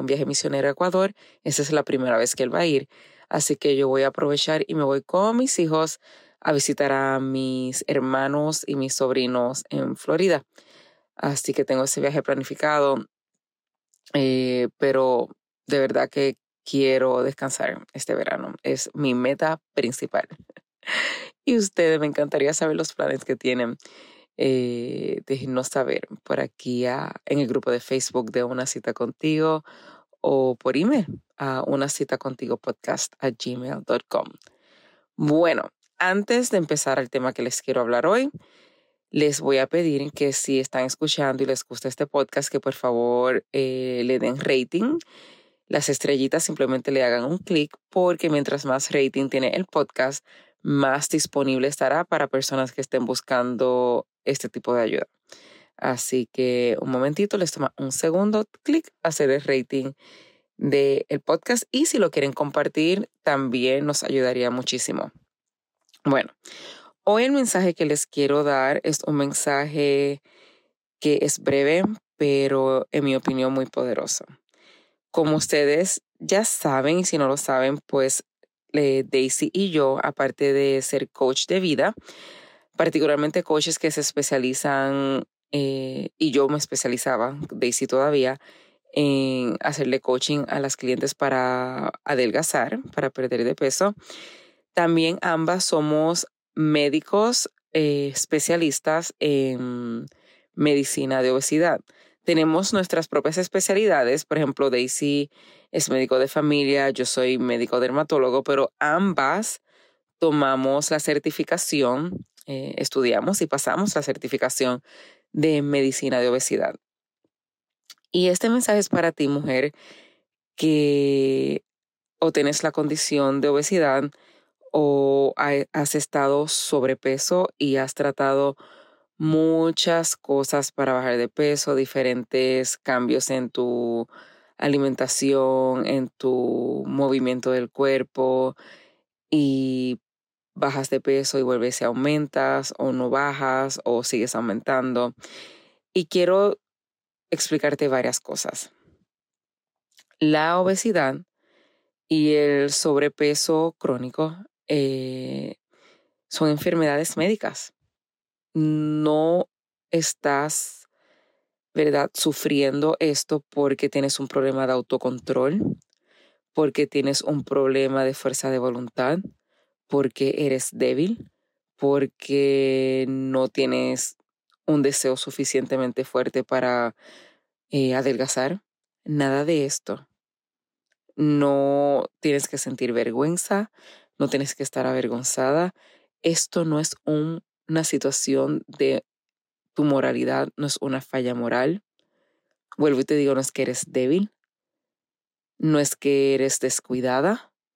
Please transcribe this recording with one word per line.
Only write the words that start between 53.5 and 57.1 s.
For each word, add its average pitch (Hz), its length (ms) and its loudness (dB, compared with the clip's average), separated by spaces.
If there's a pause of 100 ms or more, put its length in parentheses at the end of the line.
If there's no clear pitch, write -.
este 131 260 -4
tipo 117 240 -4
de 120 80 2
ayuda. - 260 -2 (680)
Así 127 560 -2
que 123 480 0
un - 120 -4
momentito, 147 460 0